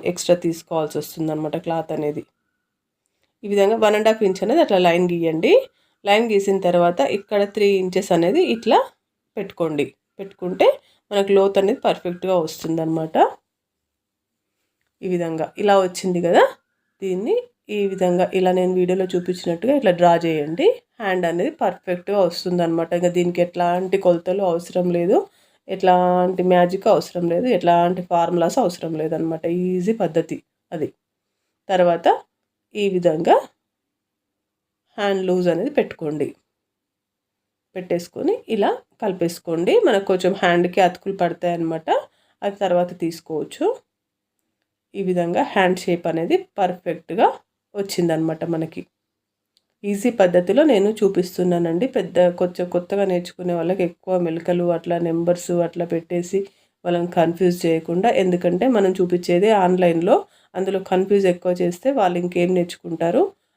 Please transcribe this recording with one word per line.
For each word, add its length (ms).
ఎక్స్ట్రా 300
తీసుకోవాల్సి 600
వస్తుందన్నమాట 600
క్లాత్ 340
అనేది. 320
ఈ 40
విధంగా 280
వన్ 200
అండ్ 140
హాఫ్ 140
ఇంచ్ 180
అనేది 200
అట్లా 160
లైన్ 320
గీయండి. 440
లైన్ 220
గీసిన 320
తర్వాత 400
ఇక్కడ 320
త్రీ 320
ఇంచెస్ 360
అనేది 340
ఇట్లా 340
పెట్టుకోండి. 480
పెట్టుకుంటే 520
మనకు 200
లోత్ 260
అనేది 220
పర్ఫెక్ట్‌గా 580
వస్తుందన్నమాట. 800
ఈ 80
విధంగా 360
ఇలా 200
వచ్చింది 440
కదా, 220
దీన్ని 340
ఈ 180
విధంగా 460
ఇలా 180
నేను 220
వీడియోలో 320
చూపించినట్టుగా 680
ఇట్లా 160
డ్రా 240
చేయండి. 500
హ్యాండ్ 300
అనేది 300
పర్ఫెక్ట్‌గా 640
వస్తుందన్నమాట. 760
ఇంకా 160
దీనికి 320
ఎట్లాంటి 560
కొలతలు 460
అవసరం 480
లేదు, 260
ఎట్లాంటి 760
మ్యాజిక్ 440
అవసరం 420
లేదు, 180
ఎట్లాంటి 540
ఫార్ములాస్ 580
అవసరం 380
లేదనమాట. 460
ఈజీ 320
పద్ధతి 440
అది. 160
తర్వాత 380
ఈ 140
విధంగా 460
హ్యాండ్ 280
లూజ్ 220
అనేది 240
పెట్టుకోండి. 560
పెట్టేసుకొని 580
ఇలా 240
కలిపేసుకోండి. 800
మనకు 260
కొంచెం 280
హ్యాండ్కి 480
అతుకులు 360
పడతాయన్నమాట, 680
అది 140
తర్వాత 440
తీసుకోవచ్చు. 640
ఈ 100
విధంగా 400
హ్యాండ్ 360
షేప్ 280
అనేది 300
పర్ఫెక్ట్‌గా 720
వచ్చిందనమాట 680
మనకి. 360
ఈజీ 280
పద్ధతిలో 520
నేను 260
చూపిస్తున్నానండి. 960
పెద్ద 300
కొంచెం 400
కొత్తగా 360
నేర్చుకునే 480
వాళ్ళకి 300
ఎక్కువ 360
మెలకలు 520
అట్లా 280
నెంబర్స్ 640
అట్లా 240
పెట్టేసి 540
వాళ్ళని 260
కన్ఫ్యూజ్ 480
చేయకుండా, 500
ఎందుకంటే 580
మనం 240
చూపించేదే 600
ఆన్‌లైన్లో, 640
అందులో 280
కన్ఫ్యూజ్ 420
ఎక్కువ 260
చేస్తే 400
వాళ్ళు 280
ఇంకేం 340
నేర్చుకుంటారు. 720